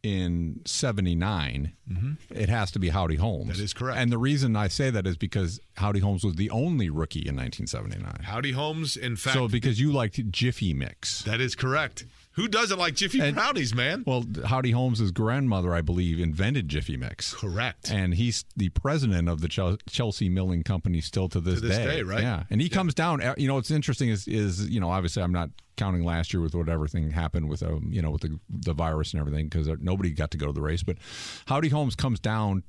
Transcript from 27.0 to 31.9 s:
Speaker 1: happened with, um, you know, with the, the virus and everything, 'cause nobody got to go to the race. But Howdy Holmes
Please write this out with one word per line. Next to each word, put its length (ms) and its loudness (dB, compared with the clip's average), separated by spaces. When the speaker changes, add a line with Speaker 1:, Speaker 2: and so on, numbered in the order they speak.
Speaker 1:
happened 380 0
with, 120 -2
um, 300 -2
you 100 0
know, 80 2
with 120 0
the, 180 -4
the 240 -2
virus 400 0
and 60 0
everything, 280 0
'cause 220 0
nobody 280 0
got 220 -2
to 80 -4
go 80 -2
to 60 -2
the 80 -2
race. 200 0
But 160 -2
Howdy 240 2
Holmes 260 2